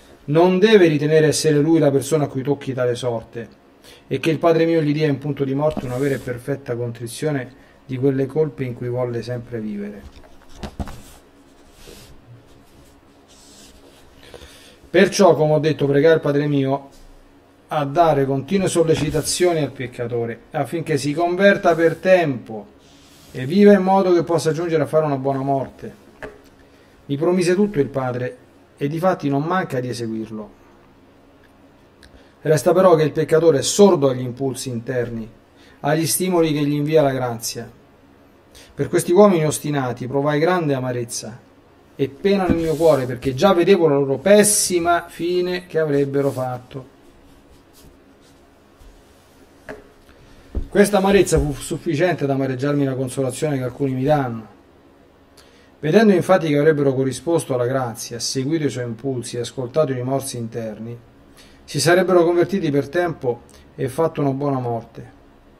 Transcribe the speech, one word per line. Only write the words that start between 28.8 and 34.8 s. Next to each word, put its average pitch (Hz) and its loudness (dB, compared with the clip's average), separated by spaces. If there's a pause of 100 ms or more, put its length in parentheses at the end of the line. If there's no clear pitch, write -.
difatti 165 -2
non 139 0
manca 170 -4
di 123 -6
eseguirlo. 110 -10 (1800)
Resta 151 2
però 180 6
che 151 2
il 143 0
peccatore 156 2
è - 0
sordo 170 4
agli 127 -2
impulsi 127 -8
interni, 117 -6 (520)